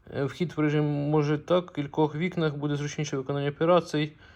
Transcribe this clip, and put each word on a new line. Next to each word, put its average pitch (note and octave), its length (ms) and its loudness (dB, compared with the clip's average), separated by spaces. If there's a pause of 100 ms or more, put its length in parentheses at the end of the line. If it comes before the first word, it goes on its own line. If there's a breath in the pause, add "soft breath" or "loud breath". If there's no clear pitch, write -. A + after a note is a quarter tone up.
(160)
Е, C3+ 80 0
вхід D3 320 -4
в D3+ 40 -2
режим D3+ 240 2
може D3 540 2
так, F3+ 320 0
в - 40 -20
кількох D3 400 0
вікнах E3 400 -2
буде C#3+ 220 -2
зручніше D3 400 -4
виконання C#3+ 340 -2
операцій. D#3+ 640 2 (240 loud breath)